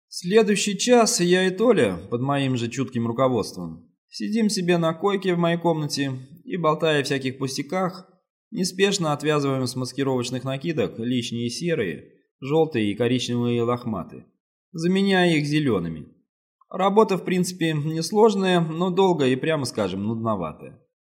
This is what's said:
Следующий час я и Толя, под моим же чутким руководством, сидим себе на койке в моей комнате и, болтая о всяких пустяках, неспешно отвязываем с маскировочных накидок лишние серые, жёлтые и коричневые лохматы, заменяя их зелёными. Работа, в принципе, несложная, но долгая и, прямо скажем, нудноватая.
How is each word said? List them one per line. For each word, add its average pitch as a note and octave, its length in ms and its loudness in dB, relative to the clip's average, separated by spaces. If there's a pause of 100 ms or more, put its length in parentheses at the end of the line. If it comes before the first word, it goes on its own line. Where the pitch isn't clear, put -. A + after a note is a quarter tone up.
Следующий G3+ 680 2
час A#3+ 440 4
я F3+ 260 4
и F#3+ 40 2
Толя, F#3 460 4 (140)
под A#2+ 100 -4
моим C3+ 380 0
же A#2 100 -2
чутким A#2 380 -4
руководством, A2 840 -2 (180)
сидим G#3+ 420 0
себе F3+ 260 0
на E3 160 0
койке F#3+ 420 -2
в E3+ 40 -2
моей E3+ 180 2
комнате D3+ 560 -2 (320)
и, F#3 140 -8
болтая D#3 420 2
о C3 40 -2
всяких C3 340 -4
пустяках, D3+ 760 -6 (400)
неспешно F#3 600 0
отвязываем C#3+ 540 0
с B2 80 -6
маскировочных B2+ 680 -4
накидок C3+ 540 -4
лишние A#2+ 500 -4
серые, A#2 640 -4 (280)
жёлтые C#3 500 2
и G2 40 -2
коричневые A#2+ 680 0
лохматы, G#2 640 -4 (460)
заменяя F3+ 640 2
их D3 100 0
зелёными. G2+ 640 0 (600)
Работа, G3 480 4
в F3 60 -10
принципе, F3 480 0
несложная, F3+ 880 2
но E3 300 -2
долгая E3+ 400 2
и, C3 60 2
прямо D3 280 -2
скажем, G2 400 -4
нудноватая. G#2+ 760 -6 (220)